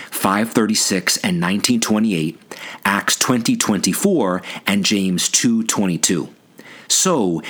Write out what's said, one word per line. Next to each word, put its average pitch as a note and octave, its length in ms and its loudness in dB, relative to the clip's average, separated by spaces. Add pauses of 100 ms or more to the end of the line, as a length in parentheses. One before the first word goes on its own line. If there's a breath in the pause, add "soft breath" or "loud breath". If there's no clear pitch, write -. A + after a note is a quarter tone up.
five G#2 400 0
thirty-six, G#2+ 680 0
and E3+ 220 -2
nineteen G2+ 400 0
twenty-eight, G#2 600 0 (440 loud breath)
Acts G2 320 0
twenty B2 400 0
twenty-four, G2+ 840 0 (240 loud breath)
and G2+ 180 2
James F#2+ 460 0
two A#2 340 2
twenty-two. F#2 640 0 (580 loud breath)
So, G2+ 640 0